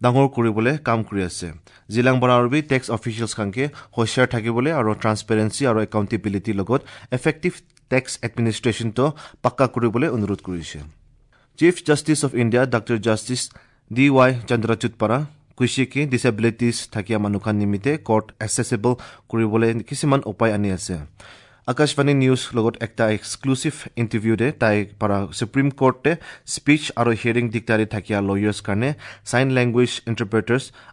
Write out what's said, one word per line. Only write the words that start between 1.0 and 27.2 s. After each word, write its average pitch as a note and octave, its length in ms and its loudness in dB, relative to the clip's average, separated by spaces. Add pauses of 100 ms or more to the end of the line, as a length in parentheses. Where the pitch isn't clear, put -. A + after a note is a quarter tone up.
কৰি G2 200 -4
আছে। F2 300 -8 (360)
জিলাং B2 300 2
পৰা B2 180 4
আৰু A#2+ 120 4
বি D3 140 0
টেক্স C3+ 280 -2
অফিচিয়েলছ A2+ 440 -4
খানকে A2 340 -4 (220)
হুঁচিয়াৰ A#2+ 380 2
থাকিবলৈ A#2 440 -2
আৰু A2+ 220 0
ট্ৰান্সপেৰেঞ্চি A2 720 0
আৰু A2 140 2
একাউণ্টেবিলিটিৰ G#2 760 -2
লগত G2+ 300 -2 (260)
এফেক্টিভ D#3 420 -2 (380)
টেক্স - 320 -2
এডমিনিষ্ট্ৰেশ্যনটো A#2 920 -2 (260)
পাক্কা B2+ 280 0
কৰিবলৈ A#2+ 420 0
অনুৰোধ G#2 320 -2
কৰিছে। E2 420 -10 (760)
চিফ F3 260 4
জাষ্টিছ D3+ 400 0
অফ C3 100 -2
ইণ্ডিয়া A#2+ 300 2
ডক্টৰ A#2+ 340 0
জাষ্টিছ A2 520 -2 (400)
ডি C3 180 4
ৱাই C3 260 6 (120)
চন্দ্ৰচূড় A2+ 520 0
পৰা A#2+ 280 0 (280)
কৈছে B2 320 0
কি C#3+ 200 -4
ডিছেবিলিটিজ A#2 840 0
থাকিয়া G#2+ 280 -2
মানুহখান G#2 380 -2
নিমিত্তে G#2 480 0
কৰ্ট A2 360 0
এচেছেবল A#2 540 -2 (340)
কৰিবলৈ A2+ 560 0
কিছুমান C#3 400 0
উপায় A2 300 0
আনি G#2 160 0
আছে। F2+ 280 -6 (720)
আকাশবাণী C#3+ 460 2
নিউজ C3 380 2
লগত A2+ 280 0
একটা A2+ 300 0
এক্সক্লুচিভ C3+ 640 -4 (240)
ইণ্টাৰভিউতে A2+ 560 0
তাই G#2 340 0 (100)
পৰা G2+ 360 -2
সুপ্ৰিম C3+ 380 -2
কৰ্টে C3+ 460 2 (300)
স্পীচ - 500 0
আৰু A#2 160 2
হিয়াৰিং A#2 380 0